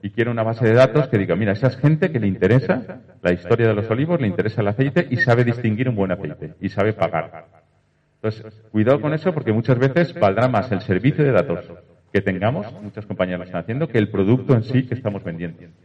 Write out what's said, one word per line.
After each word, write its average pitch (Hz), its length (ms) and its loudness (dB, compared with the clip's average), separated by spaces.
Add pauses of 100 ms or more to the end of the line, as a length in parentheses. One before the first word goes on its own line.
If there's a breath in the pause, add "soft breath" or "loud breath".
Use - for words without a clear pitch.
Y 101 80 -6
quiere 117 200 0
una 117 120 -4
base 113 240 -2
de 110 80 4
datos 131 340 4
que 110 100 0
diga, 85 180 2
"Mira, 104 160 0
esa 101 140 0
es 127 100 0
gente 151 340 2
que 120 100 -2
le 110 60 -2
interesa 101 760 0 (220)
la 90 100 2
historia 113 360 2
de 110 60 2
los 104 160 -4
olivos, 151 300 0
le 117 80 0
interesa 95 340 -2
el 101 60 2
aceite 135 420 0
y 127 60 -2
sabe 123 280 4
distinguir 117 440 0
un 120 80 -2
buen 95 160 0
aceite 80 480 -8
y 95 80 -4
sabe 104 240 0
pagar". 82 540 -4 (760)
Entonces, 110 400 -8 (100)
cuidado 113 260 4
con 147 140 -2
eso 156 220 -2
porque 123 180 -2
muchas 117 260 2
veces 165 400 2
valdrá 127 300 4
más 113 240 0
el 95 80 -2
servicio 120 420 0
de 143 100 2
datos 87 380 0 (400)
que 98 120 0
tengamos, 104 500 -2 (100)
muchas 104 220 -14
compañías 90 340 -4
lo 90 60 -10
están 90 160 -8
haciendo, 139 280 -6
que 123 100 -2
el 104 100 2
producto 107 460 2
en 113 80 2
sí 127 240 0
que 120 80 -6
estamos 101 280 -6
vendiendo. 82 380 -10 (240)